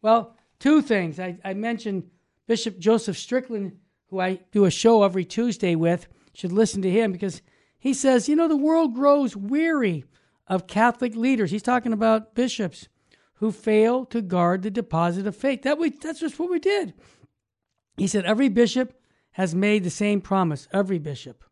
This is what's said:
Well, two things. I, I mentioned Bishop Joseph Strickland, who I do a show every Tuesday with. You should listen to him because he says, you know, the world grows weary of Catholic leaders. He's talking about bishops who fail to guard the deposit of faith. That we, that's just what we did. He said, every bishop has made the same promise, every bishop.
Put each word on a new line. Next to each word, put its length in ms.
Well, 340
two 220
things. 380
I, 260
I 80
mentioned 560
Bishop 320
Joseph 400
Strickland, 600
who 100
I 220
do 140
a 60
show 320
every 200
Tuesday 520
with. 320
You 60
should 120
listen 300
to 100
him 220
because 280
he 140
says, 340
you 80
know, 140
the 80
world 360
grows 420
weary 680
of 200
Catholic 480
leaders. 360
He's 120
talking 300
about 420
bishops 540
who 160
fail 560
to 140
guard 420
the 80
deposit 540
of 120
faith. 240
That 160
we, 140
that's 280
just 180
what 120
we 100
did. 340
He 120
said, 180
every 240
bishop 500
has 220
made 300
the 40
same 300
promise, 540
every 260
bishop. 520